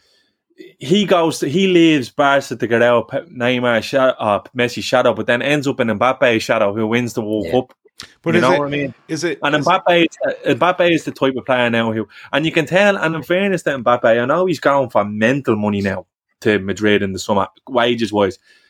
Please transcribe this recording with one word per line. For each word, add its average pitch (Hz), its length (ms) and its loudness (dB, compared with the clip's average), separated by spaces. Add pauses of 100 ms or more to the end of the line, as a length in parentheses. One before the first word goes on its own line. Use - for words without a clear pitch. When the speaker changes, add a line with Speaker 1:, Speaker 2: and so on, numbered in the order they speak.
(760)
Speaker 1:
he 185 280 0
goes 170 340 0
to, 147 100 -4
he 185 160 0
leaves 165 460 2
Barca 139 440 0
to 113 120 -4
get 117 160 2
out 120 240 2
Pe-, 139 180 -6
Neymar 123 560 0
sha-, 131 380 0
uh, 104 240 0 (120)
Messi 120 280 -2
shadow, 123 320 2
but 107 100 -6
then 120 160 0
ends 139 260 -2
up 135 120 -2
in 120 80 0
Mbappe 117 520 2
shadow, 107 320 0
who 110 140 -4
wins 117 280 -2
the 117 100 -4
World 107 220 -4
Speaker 2:
Yeah. 82 80 -6
Speaker 1:
Cup. 131 200 -2 (480)
Speaker 2:
But 165 140 -2
Speaker 1:
You - 20 2
Speaker 2:
is 110 60 2
Speaker 1:
know 131 100 4
Speaker 2:
it, 143 60 2
Speaker 1:
what 143 80 -4
I - 20 -8
mean? 143 240 -6 (140)
Speaker 2:
is 156 160 -6
it, - 180 -4
Speaker 1:
And 147 140 0
Speaker 2:
is 143 100 -2
Speaker 1:
Mbappe, 175 400 2 (400)
is, 143 100 0
Mbappe 175 360 2
is 160 140 0
the 139 60 -6
type 135 240 -2
of 117 120 -8
player 127 240 2
now 113 200 0
who, 110 160 -6 (240)
and 143 140 -2
you 160 60 -2
can 160 160 -2
tell, 196 280 2
and 165 200 -2
in 151 80 -8
fairness 190 400 -2
to 156 80 -2
Mbappe, 123 340 0 (160)
I 120 40 -2
know 165 200 0
he's 170 140 -2
going 139 320 0
for 104 120 2
mental 110 520 0
money 104 260 -2
now 95 240 -4 (360)
to 107 180 2
Madrid 101 420 0
in 95 120 -4
the 95 40 -8
summer, 98 300 -2 (200)
wages 117 460 -2
wise, 101 240 0 (320)